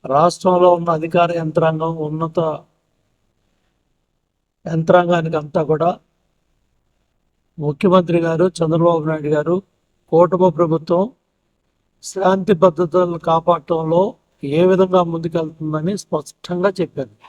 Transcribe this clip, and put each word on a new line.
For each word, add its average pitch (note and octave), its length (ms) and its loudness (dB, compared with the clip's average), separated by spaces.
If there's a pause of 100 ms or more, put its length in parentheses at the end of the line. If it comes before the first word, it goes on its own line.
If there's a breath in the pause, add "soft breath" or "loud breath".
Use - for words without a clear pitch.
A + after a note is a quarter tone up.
రాష్ట్రంలో F3+ 720 2
ఉన్న E3+ 120 -4
అధికార E3 400 0 (120)
యంత్రాంగం, D#3+ 500 -2 (160)
ఉన్నత D#3+ 320 -4 (2250)
యంత్రాంగానికి E3 760 0
అంతా D3+ 200 -4 (100)
కూడా D#3+ 180 0 (1700)
ముఖ్యమంత్రి E3+ 680 2
గారు, E3 180 0 (120)
చంద్రబాబు E3 520 2
నాయుడు D3+ 260 -4
గారు, D#3 200 0 (560)
కూటమి F3 400 4
ప్రభుత్వం E3 520 0 (1000)
శాంతి F#3+ 580 0
భద్రతలను F3+ 580 0 (100)
కాపాడటంలో E3 720 0 (420)
ఏ D3 260 0
విధంగా F#3 320 2 (100)
ముందుకెళ్తుందని D#3+ 840 -6 (100)
స్పష్టంగా F3+ 680 -4 (100)
చెప్పారు. C3+ 360 -8 (140)